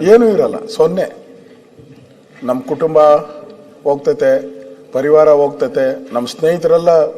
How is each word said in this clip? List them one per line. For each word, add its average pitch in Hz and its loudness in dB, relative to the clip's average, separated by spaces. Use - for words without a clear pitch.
ಏನೂ 226 6
ಇರಲ್ಲ, 147 -2
ಸೊನ್ನೆ. 165 -2
ನಮ್ 127 -4
ಕುಟುಂಬ 156 -2
ಹೋಗ್ತೈತೆ, 139 -2
ಪರಿವಾರ 151 2
ಹೋಗ್ತೈತೆ, 139 -2
ನಮ್ 120 -4
ಸ್ನೇಹಿತರೆಲ್ಲ 165 0